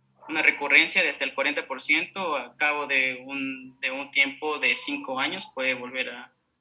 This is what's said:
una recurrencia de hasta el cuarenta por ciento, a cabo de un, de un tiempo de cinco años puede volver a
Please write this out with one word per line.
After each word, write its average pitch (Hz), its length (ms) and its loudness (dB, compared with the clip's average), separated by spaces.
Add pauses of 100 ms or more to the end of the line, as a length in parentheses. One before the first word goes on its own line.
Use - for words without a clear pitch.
(280)
una 156 140 0
recurrencia 151 600 4
de 160 60 2
hasta 139 160 -2
el 131 100 -4
cuarenta 147 320 0
por 127 140 -6
ciento, 165 560 0
a 123 200 -8
cabo 147 300 0
de 131 380 0
un, 135 560 -8
de 131 120 -2
un 135 180 -6
tiempo 139 480 0
de 123 160 2
cinco 139 460 0
años 165 340 -2
puede 131 200 0
volver 123 360 -4
a 123 220 -14 (280)